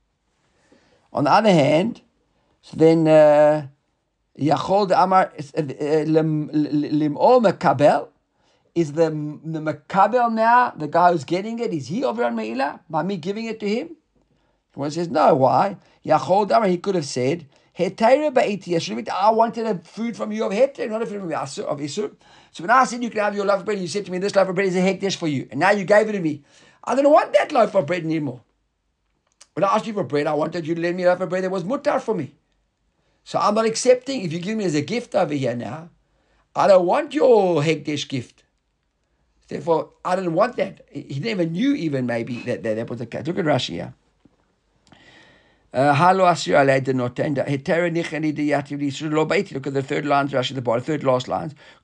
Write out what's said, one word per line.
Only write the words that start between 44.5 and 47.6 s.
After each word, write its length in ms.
Uh, 200
"Halo 320
asir 280
alei 300
de 100
noten, 400
de 100
heter 480